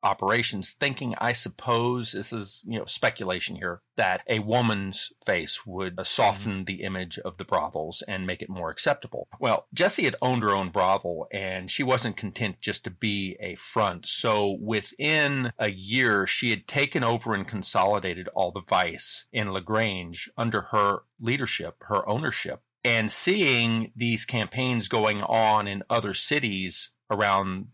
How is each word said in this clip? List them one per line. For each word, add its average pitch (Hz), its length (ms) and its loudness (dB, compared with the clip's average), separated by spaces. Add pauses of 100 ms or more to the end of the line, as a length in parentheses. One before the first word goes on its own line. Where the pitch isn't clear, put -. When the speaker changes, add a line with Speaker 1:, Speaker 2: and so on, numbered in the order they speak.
Speaker 1:
operations, 104 680 0
thinking, 131 460 -2
I 120 140 0
suppose, 120 800 0
this - 200 -4
is, 104 340 -6
you 110 120 -4
know, - 80 -6
speculation - 720 -2
here, 87 260 -6 (140)
that 95 320 2
a 110 100 0
woman's 107 760 0 (120)
face 87 420 -2
would, 92 320 -6
uh, 92 60 -6
soften 98 360 2 (100)
Speaker 2:
Mm-hmm. 95 140 -4
Speaker 1:
the 92 180 -6
image 92 360 -6
of - 180 -10
the 92 80 -8
brothels 82 640 -2
and 92 180 -4
make 92 160 -4
it - 60 -12
more 87 220 -6
acceptable. - 580 -2 (100)
Well, 117 360 2
Jessie 196 300 2
had 120 180 2
owned 123 200 2
her 104 140 4
own 95 140 0
brothel, 92 600 2
and 92 380 -6
she - 120 -2
wasn't 127 340 2
content 101 440 -4
just - 240 -4
to 107 60 -6
be 98 500 -4
a 92 160 -8
front. 95 500 0
So 104 540 2
within 135 960 0
a 110 120 0
year, 101 560 2
she - 240 0
had 104 160 -2
taken 143 380 0
over 117 300 0
and 98 120 -2
consolidated 92 880 0
all 90 180 2
the 95 100 -8
vice - 680 0
in 107 200 0
LaGrange 95 840 -2
under 110 260 0 (100)
her 101 300 4 (180)
leadership, 117 640 -2
her 101 260 0
ownership. - 540 -2 (200)
And 113 300 4
seeing 120 840 4
these 117 300 0
campaigns 120 640 -2
going 107 340 2
on 107 460 4
in 98 220 -4
other 113 240 0
cities 98 760 -2 (200)
around 98 640 2